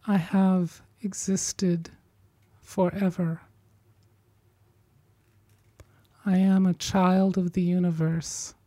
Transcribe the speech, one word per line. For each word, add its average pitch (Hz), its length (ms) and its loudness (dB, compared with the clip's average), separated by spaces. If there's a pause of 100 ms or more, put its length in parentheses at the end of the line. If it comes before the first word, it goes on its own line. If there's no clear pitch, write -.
I 202 100 2
have 185 640 0 (200)
existed 185 880 -4 (720)
forever. 175 800 -2 (2750)
I 185 120 2
am 190 300 4
a 175 80 2
child 190 640 2
of 175 160 -2
the 185 100 0
universe 165 920 -2 (120)